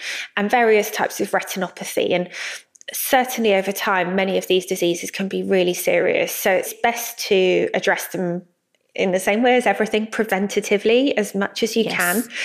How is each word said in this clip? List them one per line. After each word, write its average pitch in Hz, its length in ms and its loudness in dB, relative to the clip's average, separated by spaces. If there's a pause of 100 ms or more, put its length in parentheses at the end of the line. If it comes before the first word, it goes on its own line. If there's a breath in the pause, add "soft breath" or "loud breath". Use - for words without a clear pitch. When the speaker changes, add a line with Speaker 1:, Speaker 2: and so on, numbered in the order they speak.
(360 loud breath)
Speaker 1:
and 208 140 0
various 220 400 4
types - 300 -4
of 202 120 -4
retinopathy. - 800 -4
And 180 180 0 (600 loud breath)
certainly 240 600 0
over 196 180 0
time, 185 420 0
many 190 240 0
of 185 80 -6
these 185 200 2
diseases 180 440 -2
can 196 180 -4
be 185 140 -4
really 185 320 2
serious. 175 600 0
So - 180 0
it's 180 200 -2 (100)
best 233 360 -2 (100)
to 180 460 4
address 196 340 -2
them 175 340 -4 (520)
in 190 180 0
the 185 80 0
same 208 220 2
way 247 140 6
as 247 100 4
everything, 214 400 0
preventatively 208 1120 2
as 208 160 -2
much - 280 -2
as 226 140 0
you 220 80 4
Speaker 2:
Yes. 170 120 -4
Speaker 1:
can 180 260 0 (220 loud breath)